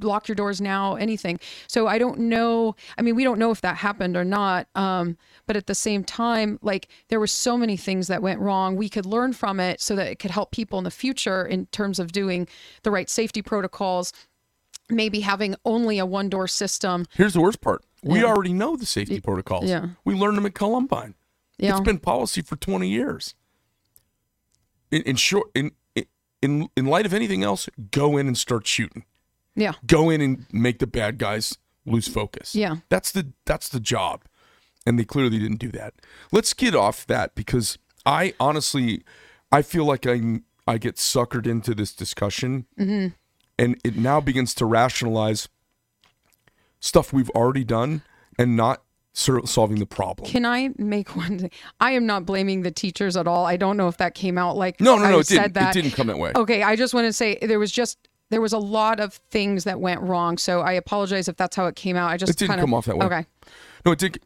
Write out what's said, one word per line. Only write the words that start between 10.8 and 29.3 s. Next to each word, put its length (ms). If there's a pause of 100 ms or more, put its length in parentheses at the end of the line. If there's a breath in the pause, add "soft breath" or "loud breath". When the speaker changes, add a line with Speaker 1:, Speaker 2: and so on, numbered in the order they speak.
Speaker 1:
the 60
future 540
in 220
terms 320
of 140
doing 340 (360 loud breath)
the 100
right 180
safety 320
protocols, 680 (800 loud breath)
maybe 300
having 440
only 340
a 80
one-door 420
system. 680
Speaker 2:
Here's 180
the 80
worst 220
part. 200 (220)
We 160
Speaker 1:
Yeah. 60
Speaker 2:
already 260
know 240
the 100
safety 280
Speaker 1:
Y-, 100
Speaker 2:
protocols. 400
Speaker 1:
yeah. 240 (160)
Speaker 2:
We 100
learned 220
them 100
at 80
Columbine. 600 (440)
Speaker 1:
Yeah. 140
Speaker 2:
It's 80
been 180
policy 440
for 140
twenty 340
years. 440 (1600)
In, 120
in 140
short, 380
in, 180 (720)
in, 340
in 100
light 200
of 80
anything 280
else, 260 (220)
go 260
in 100
and 100
start 300
shooting. 380 (520)